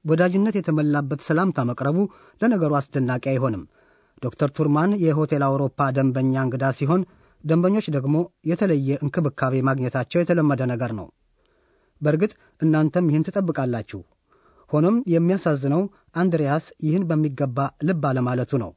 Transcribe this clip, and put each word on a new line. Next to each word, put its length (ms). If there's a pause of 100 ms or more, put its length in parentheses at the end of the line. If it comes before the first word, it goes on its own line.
ወዳጅነት 500
የተመላበት 640
ሰላምታ 420
መቅረቡ 340 (400)
ለነገሩ 360
አስደናቂ 520
አይሆንም። 360 (600)
ዶክተር 300
ቱርማን 480
የሆቴል 440
አውሮፓ 360 (120)
ደንበኛ 480
እንግዳ 320
ሲሆን፣ 300 (420)
ደንበኞች 460
ደግሞ 260 (300)
የተለየ 520
እንክብካቤ 640
ማግኘታቸው 580
የተለመደ 460
ነገር 280
ነው። 140 (920)
በእርግጥ 300 (300)
እናንተም 460
ይህን 180
ትጠብቃላችሁ። 760 (720)
ሆኖም 240 (120)
የሚያሳዝነው 760 (340)
አንድሪያስ 500 (160)
ይህን 240
በሚገባ 520 (240)
ልብ 240
አለማለቱ 520
ነው። 200